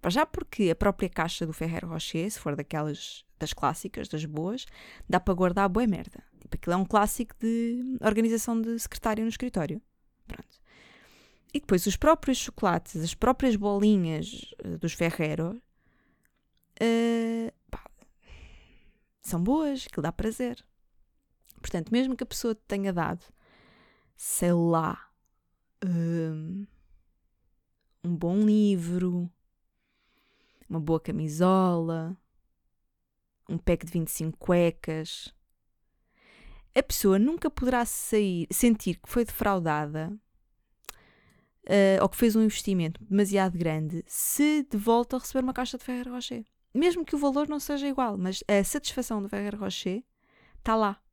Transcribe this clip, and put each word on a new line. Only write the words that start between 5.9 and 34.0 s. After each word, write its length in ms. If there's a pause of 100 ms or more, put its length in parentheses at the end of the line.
Tipo, 160
aquilo 180
é 40
um 80
clássico 540
de 600
organização 580
de 200
secretário 440
no 60
escritório. 520 (460)
Pronto. 320 (920)
E 60
depois 260
os 100
próprios 420
chocolates, 640
as 140
próprias 400
bolinhas, 960 (100)
eh, 140
dos 160
Ferrero, 680 (1200)
eh, 720 (180)
pá, 180 (1300)
são 200
boas, 460
aquilo 160
dá 80
prazer. 520 (1000)
Portanto, 300
mesmo 240
que 80
a 40
pessoa 260
te 140
tenha 260
dado, 320 (880)
sei 380
lá, 560 (720)
hum, 840 (1400)
um 120
bom 300
livro, 840 (1400)
uma 100
boa 200
camisola, 1160 (1300)
um 80
pack 280
de 60
vinte 180